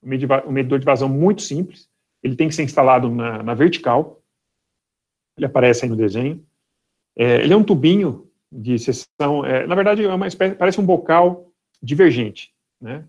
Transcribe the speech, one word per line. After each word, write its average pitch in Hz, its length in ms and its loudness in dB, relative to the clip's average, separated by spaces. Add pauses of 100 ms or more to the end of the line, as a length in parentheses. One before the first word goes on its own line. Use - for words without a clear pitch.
O 117 80 -18
mediva-, 135 360 -2
o 151 60 -10
medidor 135 260 -2
de 135 80 -4
vazão 135 220 0
muito 170 340 0
simples, - 480 -10 (320)
ele 131 140 -4
tem 156 140 0
que 151 60 -8
ser 165 80 -4
instalado 127 460 2
na, 117 320 -6
na 117 120 -6
vertical, 139 680 -2 (1160)
ele 143 80 -6
aparece 123 400 2
aí 120 40 -2
no 113 60 -4
desenho. 117 500 -4 (720)
É, 120 260 2
ele 156 120 4
é 208 40 6
um 220 60 4
tubinho 170 680 0 (220)
de 120 280 -4
seção, 143 680 -4
é, 131 220 -2
na 180 80 -2
verdade, 208 300 2
é 190 80 -2
uma 190 140 -4
espécie, 190 280 -2
parece 185 240 0
um 202 60 2
bocal 175 680 2 (300)
divergente, 127 720 0 (260)
né? 139 300 -14